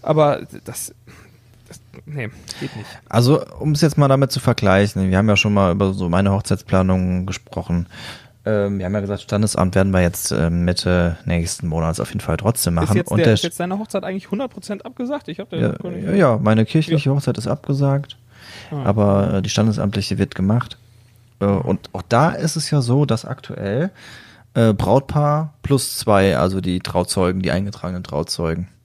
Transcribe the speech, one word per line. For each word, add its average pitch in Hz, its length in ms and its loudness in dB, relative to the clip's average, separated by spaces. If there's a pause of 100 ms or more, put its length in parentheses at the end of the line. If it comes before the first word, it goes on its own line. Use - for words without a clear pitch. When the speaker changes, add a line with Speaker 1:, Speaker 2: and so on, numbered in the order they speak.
Speaker 1:
Aber 151 400 2 (240)
das, - 280 -12 (720)
das, - 120 -20 (260)
nee, 135 240 -8 (300)
geht - 160 -10
nicht. 107 120 -12 (220)
Speaker 2:
Also, 123 360 4 (140)
um 151 140 0
es 143 80 0
jetzt 156 160 2
mal 143 100 4
damit 135 240 4
zu - 80 -4
vergleichen, 98 720 2
wir 92 60 2
haben 107 120 4
ja 101 80 4
schon 104 160 2
mal 98 180 4
über 95 220 0
so 92 160 -4
meine 98 220 2
Hochzeitsplanung 92 920 0
gesprochen. 87 640 -4 (580)
Ähm, 101 340 0
wir 92 60 -4
haben 95 80 -2
ja 104 80 0
gesagt, 98 200 -4
Standesamt 104 540 0
werden 95 180 4
wir 92 80 4
jetzt, - 300 0
äh, 82 180 0
Mitte 87 760 2
nächsten 85 420 -2
Monats 80 320 -2
auf - 100 -4
jeden - 120 -6
Fall 82 160 -4
trotzdem 98 380 0
machen. 85 140 0
Speaker 1:
Ist 104 60 2
jetzt - 160 0
Speaker 2:
Und - 80 2
Speaker 1:
der, 165 60 4
Speaker 2:
der 113 100 6
Speaker 1:
ist - 80 -2
jetzt 170 160 -8
deine 180 200 -4
Hochzeit 208 240 -6
eigentlich 190 280 -8
hundert 247 200 -4
Prozent 202 340 -12
abgesagt? 254 420 -8
Ich 170 120 -10
hab 196 100 -12
da 165 80 -8
Speaker 2:
Ja, 170 160 2
Speaker 1:
gar - 180 -10
nicht 175 140 -10
Speaker 2:
ja, 165 80 -2
ja, 139 280 4
meine 110 240 4
kirchliche 160 440 0
Speaker 1:
Ja. 135 60 2
Speaker 2:
Hochzeit 143 220 -2
ist 120 100 -6
abgesagt. 139 680 -2 (540)
Speaker 1:
Ah. 147 120 -8
Speaker 2:
Aber, 98 520 2
äh, 95 60 0
die 98 80 -4
standesamtliche 101 680 0
wird 98 180 -2
gemacht. 104 420 0 (640)
Äh, 98 60 0
und - 480 0
auch 92 140 -10
da 135 240 4
ist - 240 -4
es 156 160 -6
ja 147 100 2
so, 131 240 2
dass 113 200 -2
aktuell, 123 680 -6 (640)
äh, 113 200 4
Brautpaar 147 800 0 (100)
plus - 340 -2
zwei, 98 400 4
also 92 240 0
die 92 180 -2
Trauzeugen, 90 600 -2
die 90 100 0
eingetragenen 90 520 -4
Trauzeugen. 82 640 -4 (180)